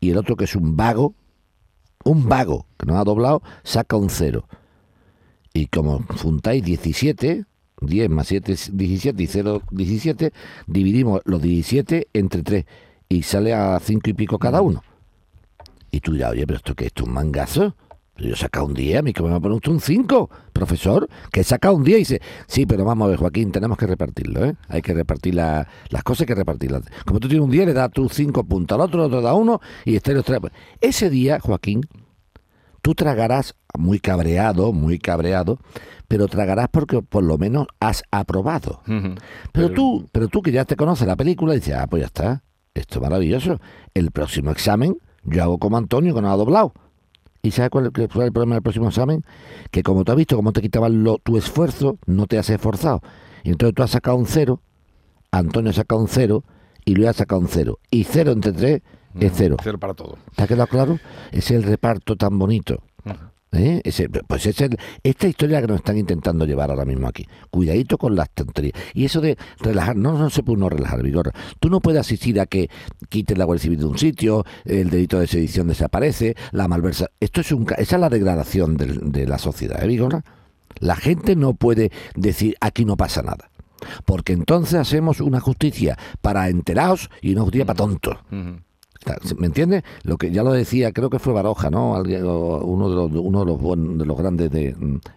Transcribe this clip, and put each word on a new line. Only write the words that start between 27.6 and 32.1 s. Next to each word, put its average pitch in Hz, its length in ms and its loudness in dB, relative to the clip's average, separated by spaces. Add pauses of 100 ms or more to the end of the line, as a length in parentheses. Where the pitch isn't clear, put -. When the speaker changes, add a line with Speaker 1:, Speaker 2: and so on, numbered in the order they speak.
Speaker 1:
le 165 60 2
das 127 200 0
tú 135 160 0
cinco 143 360 0
puntos 90 320 -2
al 143 60 2
otro, 170 180 0
el 156 60 2
otro 127 160 0
da 120 120 2
uno, 226 260 4 (240)
y 113 120 2
estáis 139 200 0
los 131 80 0
tres". 123 160 0 (400)
Ese 226 300 2
día, 135 300 2
Joaquín, 104 420 -2 (1000)